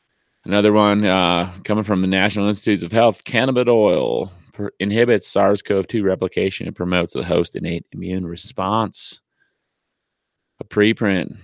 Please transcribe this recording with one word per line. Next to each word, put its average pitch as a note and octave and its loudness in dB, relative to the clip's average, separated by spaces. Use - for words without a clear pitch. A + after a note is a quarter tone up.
Another G#2 4
one, G#2 4
uh, F2+ 2
coming G#2 -2
from F#2+ 0
the F#2 0
National G2 0
Institutes G2+ -2
of E2+ -8
Health, A2+ 2
cannabis B2 0
oil F2 2
per-, G2+ -8
inhibits G#2+ 2
sars G2+ 2
cov G2 -2
two G#2+ -4
replication F#2 -2
and - -10
promotes F2+ -2
the - -6
host F2 -2
innate E2+ -6
immune F#2 -8
response. F#2+ -6
A - -14
preprint G#2 0